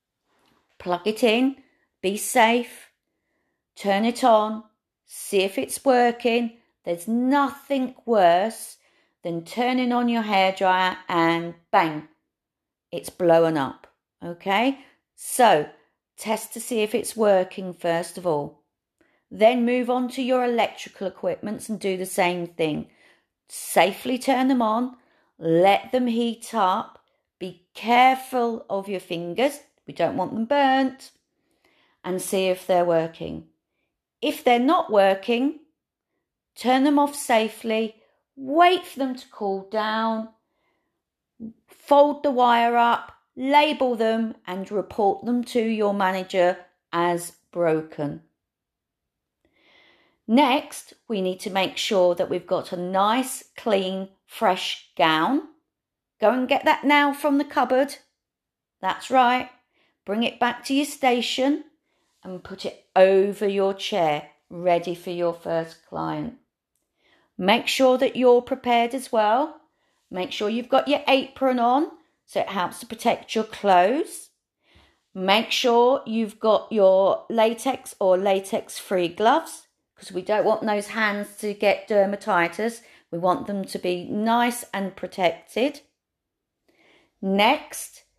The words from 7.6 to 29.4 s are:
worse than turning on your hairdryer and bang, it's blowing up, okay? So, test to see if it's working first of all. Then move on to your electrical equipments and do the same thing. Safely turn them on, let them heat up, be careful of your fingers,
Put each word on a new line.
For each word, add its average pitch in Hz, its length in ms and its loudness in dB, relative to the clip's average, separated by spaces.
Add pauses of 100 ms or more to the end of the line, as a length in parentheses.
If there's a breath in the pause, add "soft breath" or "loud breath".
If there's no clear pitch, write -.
worse 202 720 2 (460)
than 170 200 -8
turning 247 480 -2
on 240 200 0
your 233 120 0
hairdryer 190 760 2 (100)
and 170 460 0 (160)
bang, 156 380 0 (800)
it's - 180 -10
blowing 165 480 2
up, 135 300 -6 (360)
okay? 196 580 -2 (340 loud breath)
So, 175 560 2 (460)
test - 360 -6
to 233 80 -12
see 226 220 -2
if 214 120 -4
it's - 220 -4
working 190 560 2
first 170 440 -4
of 180 100 -8
all. 151 360 -4 (680)
Then 233 340 4
move 247 240 0
on 247 220 0
to 269 120 -6
your 247 220 0
electrical 233 600 -4
equipments - 640 -8
and 208 120 -8
do 190 160 -4
the 185 100 -6
same 180 400 -2
thing. 151 440 -4 (580 soft breath)
Safely 196 720 -2
turn 262 300 0
them 262 120 2
on, 233 340 -2 (440 soft breath)
let 180 520 2
them 254 160 0
heat 233 480 -4
up, 202 460 -2 (380)
be 180 260 -14 (100)
careful 247 920 2
of 196 200 -6
your 185 120 -6
fingers, 175 600 -4 (260)